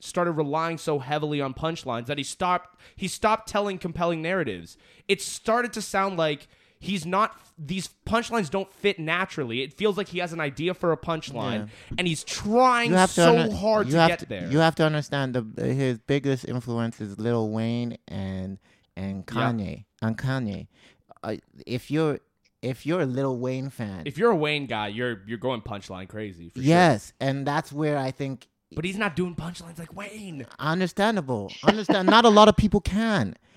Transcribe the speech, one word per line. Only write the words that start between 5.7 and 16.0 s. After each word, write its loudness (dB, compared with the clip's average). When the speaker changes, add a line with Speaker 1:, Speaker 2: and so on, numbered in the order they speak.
Speaker 1:
to -6
sound -2
like -2
he's -4
not, 0
these -8
punchlines 0
don't -4
fit -2
naturally. -4
It -8
feels 0
like -4
he -6
has -4
an -6
idea -2
for 0
a 2
punchline, -6
Speaker 2:
Yeah. -14
Speaker 1:
and 0
he's -4
trying 4
Speaker 2:
You 6
have 6
to -10
Speaker 1:
so 8
Speaker 2:
under-, 2
Speaker 1:
hard 2
Speaker 2:
you -2
Speaker 1:
to 6
Speaker 2:
have 8
Speaker 1:
get -2
Speaker 2:
to, -12
Speaker 1:
there. -6
Speaker 2:
you 4
have 4
to 4
understand 0
the, -4
his 0